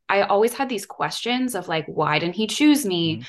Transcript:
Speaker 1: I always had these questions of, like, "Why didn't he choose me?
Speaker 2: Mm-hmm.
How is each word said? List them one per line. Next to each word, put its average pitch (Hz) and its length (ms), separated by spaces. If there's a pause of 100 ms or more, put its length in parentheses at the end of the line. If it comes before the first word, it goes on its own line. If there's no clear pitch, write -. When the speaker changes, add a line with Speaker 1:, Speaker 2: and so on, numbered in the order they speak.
Speaker 1:
I 196 120
always 220 320
had 269 160
these 214 160
questions 240 680
of, 180 120
like, 160 200
"Why 151 320
didn't 170 160
he 214 100
choose 294 400
me? 170 300
Speaker 2:
Mm-hmm. 117 140